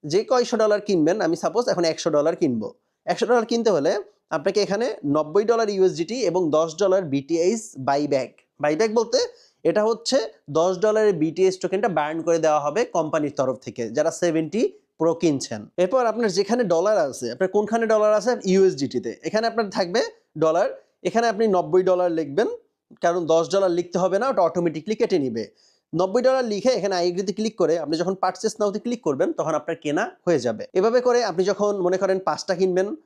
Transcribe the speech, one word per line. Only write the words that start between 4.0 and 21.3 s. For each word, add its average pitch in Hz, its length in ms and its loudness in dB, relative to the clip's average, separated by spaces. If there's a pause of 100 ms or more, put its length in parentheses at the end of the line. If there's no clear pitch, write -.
আপনাকে 180 300 0
এখানে 202 200 -2 (300)
নব্বই 156 340 0
ডলার 226 240 2
ইউএসডিটি 180 420 0 (140)
এবং 180 200 0
দশ 156 200 2 (120)
ডলার 190 200 2 (100)
বিটিএইচ 165 500 0 (260)
বাইব্যাক। 139 420 0 (300)
বাইব্যাক 156 380 0
বলতে 233 200 0 (460)
এটা 170 240 2
হচ্ছে 226 280 -2 (340)
দশ 160 220 2 (120)
ডলারের 214 380 4
বিটিএইচ 185 400 2
টোকেনটা 185 260 -2
বার্ন 156 380 -2
করে 165 180 2
দেওয়া 151 220 4
হবে 151 140 -2 (160)
কোম্পানির 156 420 -2
তরফ 131 180 0 (100)
থেকে 120 160 -8 (140)
যারা 151 140 2
সেভেন্টি 165 520 -2 (360)
প্রো 165 140 2 (100)
কিনছেন। 135 380 0 (220)
এরপর 254 200 2 (100)
আপনার 220 260 -2
যেখানে 226 240 0 (120)
ডলার 196 220 2 (120)
আছে, 123 260 -8
আপনার 190 220 -2
কোনখানে 214 280 0 (100)
ডলার 214 260 4
আছে? 226 120 -2 (200)
ইউএসডিটি-তে। 143 600 2 (160)
এখানে 220 220 -2
আপনার 226 160 -2 (100)
থাকবে 196 240 0 (440)
ডলার, 170 240 4 (400)
এখানে 233 240 0